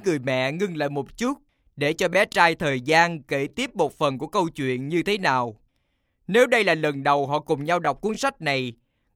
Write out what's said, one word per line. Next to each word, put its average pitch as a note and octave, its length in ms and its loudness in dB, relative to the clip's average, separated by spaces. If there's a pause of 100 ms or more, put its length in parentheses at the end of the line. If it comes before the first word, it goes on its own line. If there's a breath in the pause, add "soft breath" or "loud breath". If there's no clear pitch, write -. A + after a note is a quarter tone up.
người E3 140 0
mẹ C3 340 -2
ngưng F3 240 -4
lại D3 120 -2
một C#3+ 280 -8
chút B3+ 220 -2 (380)
để C#3+ 160 0
cho F3 160 0
bé F3+ 160 2
trai E3+ 300 2
thời C#3 260 -2
gian D#3+ 420 2
kể C#3 240 -4
tiếp A#3+ 300 -8
một D#3 220 -2
phần C3+ 200 -2
của D3 80 -8
câu F3 220 0
chuyện C3 400 -4
như E3 140 0
thế G#3 160 -2
nào. B2+ 420 -2 (640)
Nếu A#3+ 200 4
đây A#3+ 180 4
là F3 100 4
lần D3+ 280 -2
đầu C#3+ 240 2
họ C#3+ 120 0
cùng C#3+ 260 -2
nhau E3+ 140 0
đọc D3+ 220 -2
cuốn A3 160 -4
sách C4+ 260 -4
này, C3+ 300 -2 (440)